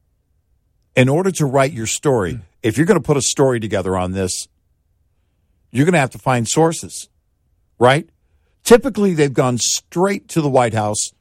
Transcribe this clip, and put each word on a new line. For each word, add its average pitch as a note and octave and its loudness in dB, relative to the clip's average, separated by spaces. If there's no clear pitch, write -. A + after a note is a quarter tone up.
In C3 4
order F3+ 0
to D3+ -2
write C3+ 0
your A2 -8
story, A#2 -2
if A2 -2
you're E3 0
gonna F3+ 4
put D3 0
a C3 -2
story C3 0
together F#2+ -4
on F#2 -4
this, F#2+ -6
you're C3 0
gonna F3+ 2
have C3 0
to - -18
find A#2+ -2
sources, D#3+ -2
right? B2+ 2
Typically, A3 4
they've D3 0
gone B2+ 0
straight - -4
to E3 -2
the D3 0
White B2+ 2
House. G#2+ -4